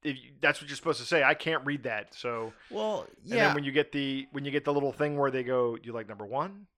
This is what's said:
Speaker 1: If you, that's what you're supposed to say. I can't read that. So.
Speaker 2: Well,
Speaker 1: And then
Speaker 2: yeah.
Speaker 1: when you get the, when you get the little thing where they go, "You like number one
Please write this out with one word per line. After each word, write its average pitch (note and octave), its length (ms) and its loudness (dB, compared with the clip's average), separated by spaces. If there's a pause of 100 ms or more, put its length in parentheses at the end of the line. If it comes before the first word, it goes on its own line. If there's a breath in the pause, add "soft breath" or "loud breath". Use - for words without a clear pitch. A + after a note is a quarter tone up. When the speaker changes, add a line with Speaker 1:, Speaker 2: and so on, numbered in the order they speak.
Speaker 1:
If C#3+ 140 -4
you, B2+ 140 -18 (100)
that's D3 220 4
what C#3+ 80 -12
you're C#3 60 -6
supposed C#3+ 240 -2
to A#2+ 60 -10
say. E3 160 4
I D#3+ 120 8
can't D3+ 320 -2
read C#3+ 160 -4
that. A2 320 -6
So. A2+ 400 -6 (160)
Speaker 2:
Well, G#3+ 360 -4 (160)
Speaker 1:
And F#3+ 100 -10
then A#3+ 60 2
Speaker 2:
yeah. G3 160 6
Speaker 1:
when C#3+ 100 -2
you C#3 80 -4
get C#3+ 200 2
the, C3+ 400 -2
when C#3+ 140 -6
you C#3+ 40 -6
get C#3+ 140 0
the D3 80 2
little C#3+ 200 2
thing D3 260 -2
where C#3 120 4
they C3 120 -2
go, B2 400 0
"You A#2 100 -12
like A2+ 160 -8
number G#2 180 -12
one F#3 400 -6 (120)